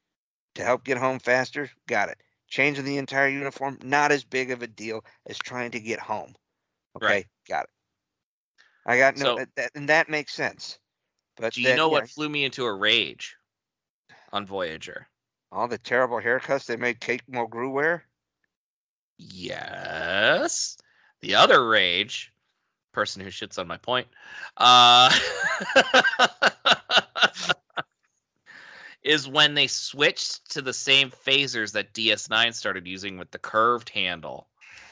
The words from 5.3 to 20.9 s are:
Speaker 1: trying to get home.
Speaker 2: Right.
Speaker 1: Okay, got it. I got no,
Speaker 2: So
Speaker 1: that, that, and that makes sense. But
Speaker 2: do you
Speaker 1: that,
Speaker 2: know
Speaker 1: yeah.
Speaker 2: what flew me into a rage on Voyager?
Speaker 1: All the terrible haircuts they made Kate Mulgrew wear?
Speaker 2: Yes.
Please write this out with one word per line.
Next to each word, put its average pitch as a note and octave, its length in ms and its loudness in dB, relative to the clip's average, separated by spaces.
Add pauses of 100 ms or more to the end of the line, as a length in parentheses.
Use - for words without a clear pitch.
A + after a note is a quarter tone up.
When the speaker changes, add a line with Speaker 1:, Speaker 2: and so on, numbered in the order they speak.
Speaker 1:
trying B2 320 -8
to A#2+ 80 -6
get A2 200 -6
home. G2+ 360 -10 (680)
Speaker 2:
Right. G#2+ 100 2 (100)
Speaker 1:
Okay, F#2 40 -10 (240)
got D#2 140 -4
it. - 60 -18 (1160)
I A#2 140 2
got C3 180 4
no, C#3 80 -4
Speaker 2:
So B2 120 0
Speaker 1:
that, B2+ 180 -10
that, B2 180 -6
and C#3+ 160 -4
that D#3 200 2
makes D3+ 260 -6
sense. - 420 -8 (600)
But A2+ 180 -6
Speaker 2:
do B2 80 -6
you B2+ 60 4
Speaker 1:
that, B2+ 80 4
Speaker 2:
know D#3+ 100 4
Speaker 1:
yeah. D#3+ 140 0
Speaker 2:
what A#2+ 80 -8
flew D3+ 200 -6
me D3 160 -4
into C3 200 -6
a A2 100 -2
rage G#2 600 0 (960)
on G2+ 140 -6
Voyager? F2+ 600 -10 (440)
Speaker 1:
All G2+ 160 -2
the A#2 120 -8
terrible A#2+ 400 -2
haircuts B2+ 480 -2
they A#2+ 100 -4
made A#2+ 220 -4
Kate B2+ 320 -6
Mulgrew A#2+ 400 -6
wear? D#3 340 -2 (1120)
Speaker 2:
Yes. F#2 1600 -2 (440)